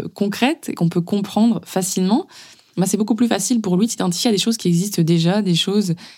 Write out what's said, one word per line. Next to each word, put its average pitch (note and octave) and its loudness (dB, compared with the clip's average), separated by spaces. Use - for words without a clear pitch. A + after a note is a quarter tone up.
concrètes A#3 -2
et - -6
qu'on F3 0
peut F3 -2
comprendre G3+ 0
facilement, F#3+ -2
bah, F3+ 0
c'est F#3+ -2
beaucoup G#3+ 0
plus A#3+ 2
facile A3 0
pour F3+ 0
lui G#3 4
de A3+ 0
s'identifier F#3 -2
à A3+ 4
des G3 2
choses A3+ 0
qui - -2
existent F3 2
déjà, E3+ 2
des F3+ 0
choses F#3+ 0